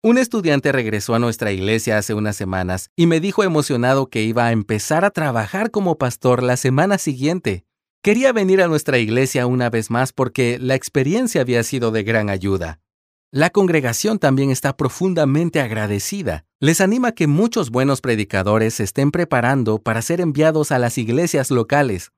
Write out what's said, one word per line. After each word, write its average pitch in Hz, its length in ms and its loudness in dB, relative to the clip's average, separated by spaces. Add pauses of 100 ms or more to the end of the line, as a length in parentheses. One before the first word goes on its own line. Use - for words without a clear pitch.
Un 233 160 4
estudiante 165 540 0
regresó 110 420 -2
a 117 60 2
nuestra 113 320 -2
iglesia 107 460 0
hace 107 160 -2
unas 107 220 -4
semanas 92 600 -4
y 170 100 4
me 165 140 2
dijo 196 240 0
emocionado 135 680 0
que 110 140 -2
iba 113 220 0
a 117 60 2
empezar 113 540 0
a 202 60 2
trabajar 156 600 -4
como 185 260 0
pastor 123 440 0
la 123 140 0
semana 151 420 0
siguiente. 135 680 -4 (360)
Quería 247 300 2
venir 190 300 2
a 170 80 4
nuestra 147 280 0
iglesia 123 480 0
una 123 240 0
vez 113 220 -2
más 127 220 -2
porque 123 440 -2
la 127 160 -2
experiencia 151 680 0
había 120 220 0
sido 117 280 -2
de 110 120 -2
gran 107 260 0
ayuda. 92 500 -4 (500)
La 151 200 2
congregación 175 720 0
también 135 320 2
está 135 260 -2
profundamente 160 800 0
agradecida. 107 880 -4 (160)
Les 156 200 2
anima 233 300 2
que 170 160 -2
muchos 185 420 0
buenos 131 300 0
predicadores 107 760 0
se 110 80 -2
estén 139 280 0
preparando 127 680 0
para 113 220 -2
ser 170 200 -2
enviados 156 500 2
a 127 80 2
las 120 180 0
iglesias 135 540 0
locales. 123 680 0